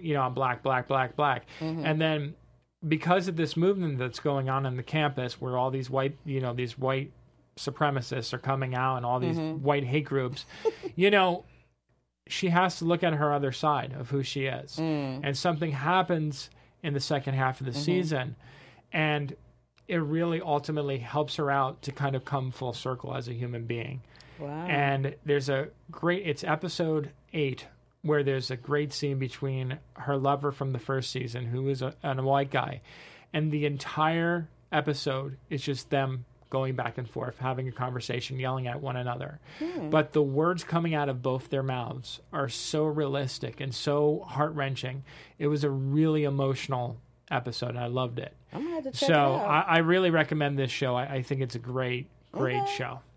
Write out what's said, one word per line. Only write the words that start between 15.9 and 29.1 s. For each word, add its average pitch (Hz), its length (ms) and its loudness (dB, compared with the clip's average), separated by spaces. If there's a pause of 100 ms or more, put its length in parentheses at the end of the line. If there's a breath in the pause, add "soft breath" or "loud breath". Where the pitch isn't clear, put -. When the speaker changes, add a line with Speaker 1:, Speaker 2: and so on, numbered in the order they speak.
Speaker 1:
in 147 100 -2
the 139 60 0
second 139 360 0
half 131 240 2
of 135 60 -6
the 123 60 -4
Speaker 2:
Mm-hmm. 139 100 -4
Speaker 1:
season, 160 540 0 (560 loud breath)
and 151 440 0 (520)
it 180 100 0
really 165 440 0
ultimately 147 580 -2
helps 147 380 -2
her 143 140 0
out 139 320 0
to 139 80 -8
kind 139 240 -2
of 127 100 -4
come 131 260 -2
full 127 220 -6
circle 131 420 -6
as 120 120 -6
a 123 60 -6
human 120 320 -6
being. 120 360 -6 (380 loud breath)
Speaker 2:
Wow. 151 280 -8
Speaker 1:
And 139 480 2 (100)
there's 143 240 2
a 139 200 0 (220)
great, 180 340 0
it's 147 180 -2
episode 160 680 0 (220)
eight, 139 320 -2 (360)
where 147 220 4
there's 135 280 0
a 131 40 -4
great 147 380 -2
scene 139 260 -2